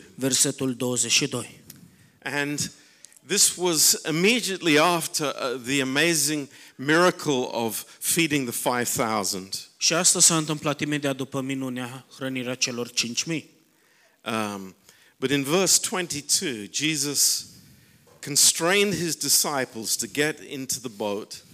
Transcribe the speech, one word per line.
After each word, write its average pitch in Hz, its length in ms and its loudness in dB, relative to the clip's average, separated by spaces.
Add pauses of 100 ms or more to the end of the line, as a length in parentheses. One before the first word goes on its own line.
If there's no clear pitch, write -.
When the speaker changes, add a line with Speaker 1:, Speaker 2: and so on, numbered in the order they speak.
(140)
Speaker 1:
Versetul 131 600 0
douăzeci 123 380 -2
și - 140 4
doi. 127 340 -8 (600)
Speaker 2:
And 143 500 -4 (540)
this 190 300 2
was 170 520 2
immediately 180 680 2
after, 160 480 2
uh, 127 360 -4
the 135 180 0
amazing 147 680 2 (280)
miracle 165 560 4 (180)
of 113 320 -2 (160)
feeding 147 520 2
the - 80 -4 (120)
five 120 340 0
thousand. 98 720 -2
Speaker 1:
Și - 180 0
asta 175 260 4
s-a 165 160 6
întâmplat 151 440 -2
imediat 143 360 -2
după 135 240 -6
minunea 131 680 -6 (100)
hrănirea 131 380 -6
celor 120 360 -4
cinci 117 320 -4
mii. 160 280 -6 (760)
Speaker 2:
Um, 101 500 -4 (420)
but 131 140 -2
in 143 120 2
verse 170 360 2 (120)
twenty-two, 147 840 -4
Jesus 143 720 0 (800)
constrained 180 720 2
his 160 220 -2
disciples 131 800 -2
to 117 160 -4
get 147 260 0 (120)
into 131 280 -6
the 127 180 -10
boat 104 580 -6